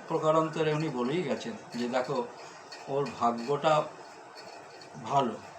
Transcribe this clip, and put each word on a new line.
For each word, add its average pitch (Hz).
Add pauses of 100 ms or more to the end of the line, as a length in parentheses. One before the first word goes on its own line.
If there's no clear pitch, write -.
প্রকারান্তরে 156
উনি 156
বলেই 131
গেছেন 117 (220)
যে, 120
"দেখো, 131 (600)
ওর 139 (120)
ভাগ্যটা 135 (1200)
ভালো 127 (240)